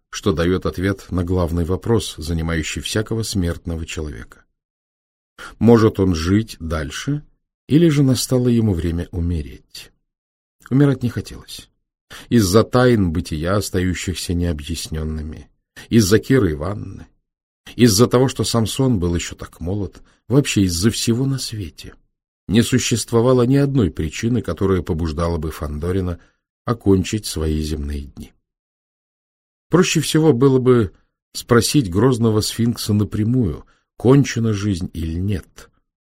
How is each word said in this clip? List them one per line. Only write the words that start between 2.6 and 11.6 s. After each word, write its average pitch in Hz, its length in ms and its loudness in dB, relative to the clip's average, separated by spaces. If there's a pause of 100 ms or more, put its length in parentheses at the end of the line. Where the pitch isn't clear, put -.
всякого 110 400 -4
смертного 85 640 -4
человека. 71 600 -12 (1120)
Может 113 400 6
он 92 160 2
жить 95 440 0
дальше, 80 640 -6 (460)
или 165 220 6
же 147 120 2
настало 127 460 2
ему 113 260 2
время 82 380 -2
умереть? - 800 -6 (800)
Умирать 139 320 2
не 120 60 -2
хотелось. - 600 -12 (600)